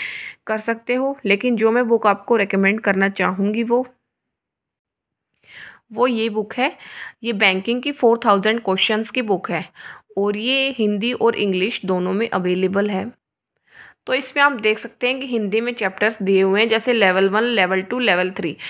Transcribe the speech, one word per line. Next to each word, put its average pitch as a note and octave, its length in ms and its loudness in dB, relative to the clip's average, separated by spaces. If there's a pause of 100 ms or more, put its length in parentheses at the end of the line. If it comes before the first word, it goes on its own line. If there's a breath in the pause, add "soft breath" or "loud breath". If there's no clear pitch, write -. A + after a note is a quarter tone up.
(480 loud breath)
कर A3 100 -2
सकते A3+ 360 -4
हो, C4+ 320 -2
लेकिन G3+ 300 2
जो A3 160 4
मैं A#3+ 160 2
बुक A3+ 200 2
आपको G3+ 280 2
रिकमेंड G3 460 2
करना G3 300 2
चाहूँगी G3 520 0
वो, A#3+ 220 0 (2000 loud breath)
वो A#3 160 2
ये A3+ 220 0
बुक G#3 240 -4
है, C4+ 180 -2 (520 loud breath)
ये A3+ 120 -2
बैंकिंग G3+ 480 0
की C#4+ 100 -4
फ़ोर A#3 320 4
थाउजेंड G#3+ 360 2
क्वेश्चंस G#3+ 500 -2
की B3+ 120 -2
बुक G3+ 280 -2
है F3 140 -4 (520 loud breath)
और G3+ 200 0
ये C4 340 0
हिंदी G#3+ 420 0
और A3+ 240 2
इंग्लिश G3 480 0
दोनों F#3 280 0
में G#3+ 160 -2
अवेलेबल F#3 600 0
है। G3+ 200 -4 (1000 loud breath)
तो C4 60 -2
इसमें C4+ 300 -2
आप C#4+ 100 6
देख G#3+ 260 0
सकते - 280 -6
हैं C4 120 -2
कि C4+ 80 -10
हिंदी A3 340 -2
में A#3+ 120 -4
चैप्टर्स G#3+ 480 -2
दिए F#3+ 200 4
हुए F#3+ 180 4
हैं, A3+ 80 2
जैसे A3 260 0
लेवल F#3+ 360 4
वन, G#3+ 160 0
लेवल F#3+ 360 2
टू, A#3+ 180 -6
लेवल F#3 320 2
थ्री, F3+ 240 -6 (140 loud breath)